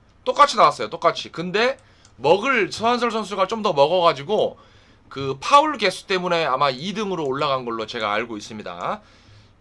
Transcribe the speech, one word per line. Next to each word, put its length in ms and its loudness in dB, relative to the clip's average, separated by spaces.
똑같이 320 4
나왔어요. 320 4
똑같이. 420 -2
근데 460 -2
먹을, 540 2
서한솔 400 -2
선수가 360 -2
좀 160 -6
더 100 0
먹어가지고 840 2
그 320 -6
파울 380 4
개수 300 -2
때문에 360 0
아마 260 2
이 240 -6
등으로 320 -4
올라간 380 -2
걸로 220 -6
제가 280 -4
알고 240 -4
있습니다. 640 -10